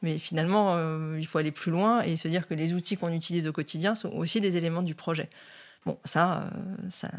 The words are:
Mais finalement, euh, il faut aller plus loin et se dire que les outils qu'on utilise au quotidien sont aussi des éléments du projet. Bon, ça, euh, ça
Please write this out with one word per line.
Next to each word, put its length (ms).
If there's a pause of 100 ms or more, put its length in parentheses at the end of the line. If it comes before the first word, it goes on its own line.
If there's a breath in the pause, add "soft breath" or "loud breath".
Mais 160
finalement, 560
euh, 460
il 80
faut 100
aller 140
plus 180
loin 320
et 140
se 100
dire 220
que 60
les 180
outils 240
qu'on 160
utilise 340
au 60
quotidien 420
sont 160
aussi 300
des 160
éléments 260
du 140
projet. 340 (560 loud breath)
Bon, 180
ça, 380
euh, 340 (140)
ça 280